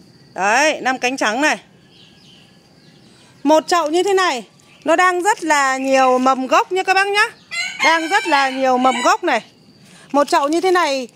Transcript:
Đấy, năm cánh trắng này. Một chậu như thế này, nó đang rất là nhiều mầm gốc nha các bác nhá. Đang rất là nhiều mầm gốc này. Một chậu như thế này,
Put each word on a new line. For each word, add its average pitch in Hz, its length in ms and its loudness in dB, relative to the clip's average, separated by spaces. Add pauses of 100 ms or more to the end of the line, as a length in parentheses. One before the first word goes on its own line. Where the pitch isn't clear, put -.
(340)
Đấy, 226 480 0
năm 247 160 -4
cánh 247 200 -4
trắng 240 240 -4
này. 285 160 0 (1900)
Một 311 240 2
chậu 339 220 0
như 349 140 0
thế 392 100 -2
này, 349 300 0 (400)
nó 311 120 0
đang 359 280 2
rất 427 200 -2
là 277 340 0
nhiều 262 400 2
mầm 262 300 0
gốc 359 240 0
nha 370 120 -2
các 381 100 0
bác 392 140 0
nhá. 403 160 0 (600)
Đang 320 260 0
rất 392 180 0
là 277 220 0
nhiều 262 280 0
mầm 254 240 2
gốc 339 220 0
này. 262 180 -2 (720)
Một 285 180 0
chậu 302 180 0
như 320 140 -2
thế 370 100 0
này, 285 440 -2